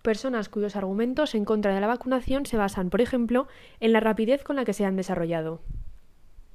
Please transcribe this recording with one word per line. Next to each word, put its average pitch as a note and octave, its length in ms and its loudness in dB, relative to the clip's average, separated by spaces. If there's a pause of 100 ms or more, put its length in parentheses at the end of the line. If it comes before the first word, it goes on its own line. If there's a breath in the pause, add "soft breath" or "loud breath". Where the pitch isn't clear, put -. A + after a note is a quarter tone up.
personas A3 480 -2
cuyos G3+ 260 -4
argumentos A3 580 0
en G#3+ 120 0
contra G#3 280 2
de G3 80 0
la G#3 60 2
vacunación B3+ 580 0
se - 120 -2
basan, G3 320 0
por G3 100 2
ejemplo, A#3+ 480 2 (320 loud breath)
en A3+ 140 4
la A3 80 6
rapidez A3 420 2
con C#4+ 140 -4
la B3 80 0
que G#3 80 0
se G3+ 120 0
han F#3+ 120 0
desarrollado. E3 640 -2 (920)